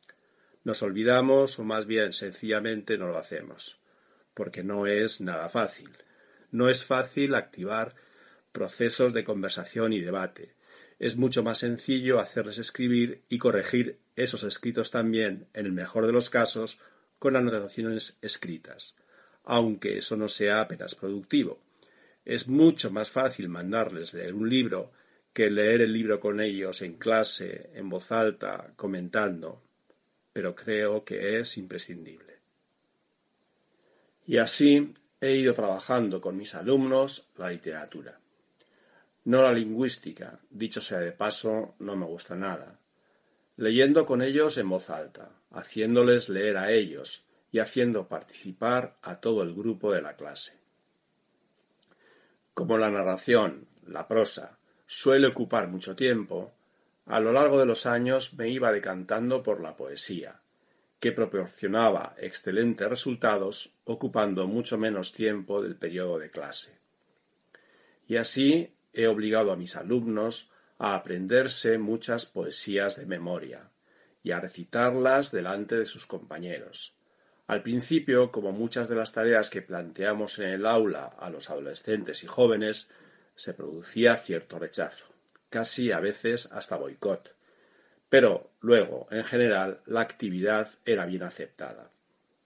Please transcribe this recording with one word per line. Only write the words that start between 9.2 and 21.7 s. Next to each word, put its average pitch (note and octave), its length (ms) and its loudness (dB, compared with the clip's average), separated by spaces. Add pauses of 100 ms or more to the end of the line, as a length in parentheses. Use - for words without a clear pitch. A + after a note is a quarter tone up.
conversación G2+ 720 -4
y G2+ 80 0
debate. F#2 560 -6 (420)
Es A#2 180 -2
mucho B2 280 2
más A2+ 140 -2
sencillo B2+ 600 0
hacerles G#2+ 400 -4
escribir A#2+ 720 0
y A#2+ 100 -2
corregir A#2 640 0 (160)
esos B2 260 -2
escritos A2+ 480 -4
también, A2 640 0
en G#2+ 120 -6
el F#2+ 40 -4
mejor F#2 360 -2
de A#2 60 4
los A#2+ 160 4
casos, A2+ 520 0 (400)
con C3 160 2
anotaciones A2+ 840 -2
escritas, - 760 -6 (480)
aunque G#2+ 540 0
eso G2 180 -4
no G#2+ 100 -2
sea G#2 340 2
apenas F#2+ 360 -6
productivo. G2+ 640 -2 (640)